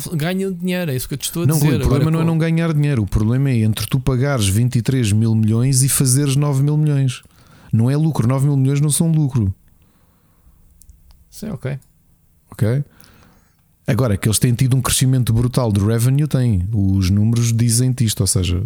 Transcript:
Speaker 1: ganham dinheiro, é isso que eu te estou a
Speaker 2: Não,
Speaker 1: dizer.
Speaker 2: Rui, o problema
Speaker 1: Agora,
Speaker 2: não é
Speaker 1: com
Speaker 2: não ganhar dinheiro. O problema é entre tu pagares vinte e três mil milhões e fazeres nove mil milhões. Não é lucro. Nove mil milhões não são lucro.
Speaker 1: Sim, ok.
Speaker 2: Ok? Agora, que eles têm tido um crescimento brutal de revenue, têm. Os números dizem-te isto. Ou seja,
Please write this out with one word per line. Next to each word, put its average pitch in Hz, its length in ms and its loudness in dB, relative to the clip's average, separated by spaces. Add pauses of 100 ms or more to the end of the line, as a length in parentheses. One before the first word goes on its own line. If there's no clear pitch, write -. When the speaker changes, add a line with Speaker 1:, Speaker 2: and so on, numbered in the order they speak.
(140)
Speaker 1:
ganham 185 380 -2
dinheiro, 180 400 -4
é 127 40 -2
isso 123 120 -6
que - 60 -8
eu 139 40 -6
te - 60 -10
estou 170 200 -6
a - 20 2
Speaker 2:
Não, 160 100 2
Speaker 1:
dizer. 147 120 2
Speaker 2:
Rui, 143 100 2
o - 20 0
problema 135 300 2
Speaker 1:
Agora, - 20 0
Speaker 2:
não 165 80 0
é 165 40 0
Speaker 1:
com 165 80 2
Speaker 2:
não 165 60 0
ganhar 165 360 0
dinheiro. 147 300 0
O 92 40 -4
problema 120 420 0
é 120 100 0
entre 110 280 -2
tu 143 100 -2
pagares 127 500 0
vinte 117 280 0
e 117 60 0
três 120 320 0
mil 113 200 2
milhões 117 500 2
e 135 60 0
fazeres 135 460 0
nove 143 260 0
mil 147 160 0
milhões. 139 460 0 (480)
Não 113 180 2
é 139 60 0
lucro. 147 320 0
Nove 135 180 2
mil 143 120 2
milhões 139 240 2
não 151 80 0
são 165 200 0
lucro. 131 440 0 (1800)
Speaker 1:
Sim, - 200 -14
ok. 135 300 -8 (720)
Speaker 2:
Ok? 127 320 -2 (1040)
Agora, 117 280 0
que - 120 -2
eles 107 100 0
têm 123 160 2
tido 131 240 2
um 127 60 0
crescimento 127 500 0
brutal 123 380 0
de 101 120 2
revenue, 127 440 0
têm. 113 440 0
Os 95 380 2
números 113 420 2
dizem-te 120 540 0
isto. 101 160 -2
Ou 95 60 0
seja, 90 380 0